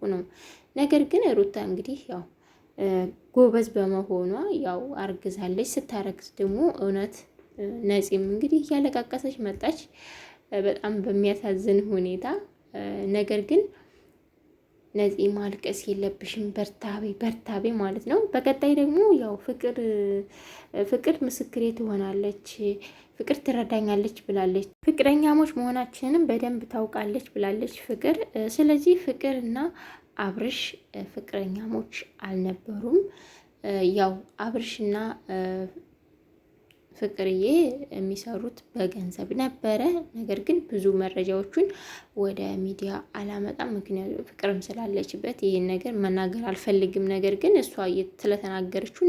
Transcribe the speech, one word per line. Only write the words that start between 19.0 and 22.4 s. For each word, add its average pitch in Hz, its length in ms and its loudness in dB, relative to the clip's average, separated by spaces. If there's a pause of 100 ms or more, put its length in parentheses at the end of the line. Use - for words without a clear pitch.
ያው 226 240 2
ፍቅር፣ 247 400 -4 (1080)
ፍቅር 254 360 2
ምስክሬ 247 500 -4
ትሆናለች፣ 202 760 -2 (680)